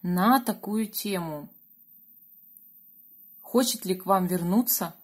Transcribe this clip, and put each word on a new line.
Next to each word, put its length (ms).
на 380
такую 480
тему. 600
Хочет 440
ли 80
к 140
вам 180
вернуться 800